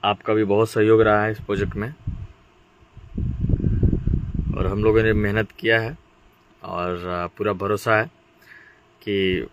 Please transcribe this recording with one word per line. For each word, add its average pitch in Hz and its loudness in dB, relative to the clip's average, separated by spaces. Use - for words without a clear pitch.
आपका 104 0
भी 107 2
बहुत 104 2
सहयोग 110 4
रहा 107 4
है 110 -2
इस 107 -10
project 101 -4
में 110 -8
और 92 -2
हम 98 -2
लोगों 110 4
ने 110 2
मेहनत 104 0
किया 113 0
है 117 -8
और, 90 -6
अ, 87 -6
पूरा 104 0
भरोसा 101 0
है 110 0
कि 95 -2